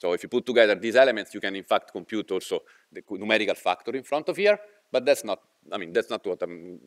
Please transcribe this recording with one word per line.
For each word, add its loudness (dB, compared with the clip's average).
So 0
if -2
you -12
put -2
together 6
these 0
elements, 4
you -10
can -4
in -8
fact 0
compute -8
also -4
the -16
cu-, -10
numerical 0
factor -4
in -6
front -6
of -4
here, 4
but 0
that's 2
not, -6
I -6
mean, -10
that's 0
not -6
what -4
I'm, -12